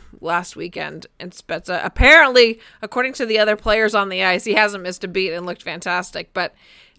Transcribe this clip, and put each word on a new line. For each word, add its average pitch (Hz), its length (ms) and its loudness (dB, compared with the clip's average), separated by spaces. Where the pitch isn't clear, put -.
last 170 340 -6
weekend, 160 520 -12
and 180 120 -16
Spezza, - 520 -8
apparently, 254 760 6
according 247 320 -4
to 262 120 -4
the 220 120 0
other 214 180 2
players 214 380 0
on 202 160 0
the 185 140 -4
ice, 180 220 0
he 214 80 -2
hasn't 208 280 0
missed 180 220 -8
a 190 40 -8
beat 185 260 -4
and 175 120 -8
looked 175 160 -10
fantastic. 175 720 -8
But, 175 220 -6